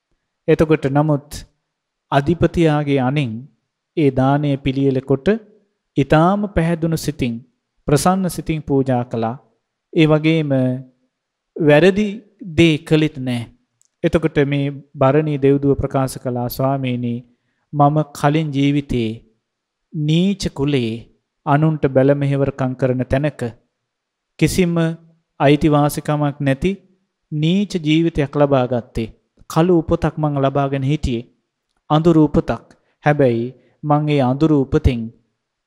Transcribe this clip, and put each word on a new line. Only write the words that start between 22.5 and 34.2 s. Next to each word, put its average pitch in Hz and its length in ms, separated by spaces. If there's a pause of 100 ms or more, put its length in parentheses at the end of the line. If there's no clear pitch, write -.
කරන 127 300
තැනක 143 360 (1000)
කිසිම 170 360 (640)
අයිතිවාසිකමක් 147 1000
නැති 139 320 (600)
නීච 170 420
ජීවිතයක් 156 580
ලබා 143 340
ගත්තේ. 117 460 (380)
කළු 175 260
උපතක් 165 400
මං 151 200
ලබාගෙන 139 460
හිටියේ. 131 460 (640)
අඳුරු 160 320
උපතක්. 147 400 (420)
හැබැයි 127 500 (240)
මං 151 300
ඒ 147 120